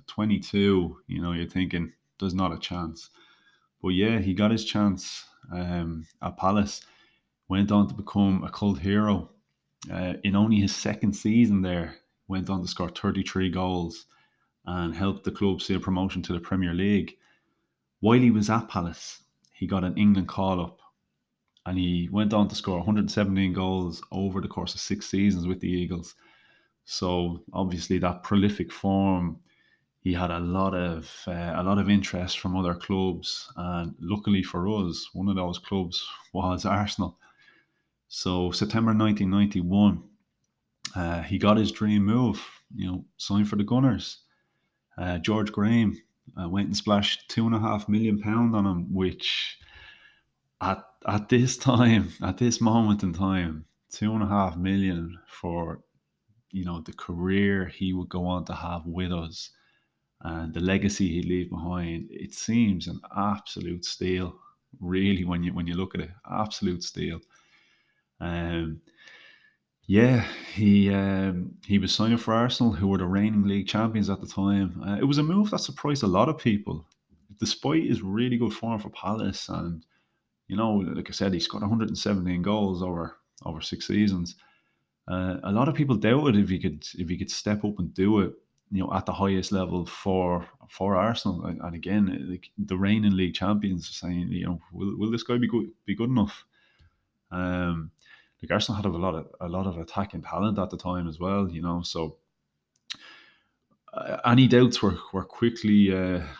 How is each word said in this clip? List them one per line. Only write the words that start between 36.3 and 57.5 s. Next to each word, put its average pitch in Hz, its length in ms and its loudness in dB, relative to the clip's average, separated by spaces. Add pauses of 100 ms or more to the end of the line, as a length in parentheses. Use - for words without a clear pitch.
was 90 340 -2
Arsenal. 98 520 -2 (880)
So 90 440 -2
September 113 420 0
nineteen 107 360 2
ninety-one, 98 760 4 (920)
uh, 85 280 -2
he 92 140 -4
got 104 200 6
his 107 140 2
dream 104 340 2
move, 113 400 2 (300)
you 95 100 -6
know, 90 200 -6 (120)
signed 104 320 2
for 107 60 -2
the 101 80 2
Gunners. 117 560 2 (760)
Uh, 90 220 -4
George 104 340 0
Graham, 110 480 2 (400)
uh, 87 80 -6
went 98 200 0
and 101 100 -2
splashed - 500 0
two 113 200 0
and 113 80 2
a 107 40 0
half 107 300 -2
million 107 300 2
pound 110 360 2
on 98 120 2
him, 87 260 -2
which - 640 -2 (1040)
at, 95 240 -4 (220)
at 104 220 -2
this 127 280 4
time, 117 520 6 (120)
at 101 160 -2
this 120 240 2
moment 110 400 4
in 92 100 0
time, 87 540 -2 (260)
two 107 220 -2
and 107 80 0
a 101 60 0
half 95 280 0
million 90 680 0
for, 85 560 -6 (680)
you 95 120 -6
know, 87 180 -6
the - 120 -14
career 95 720 0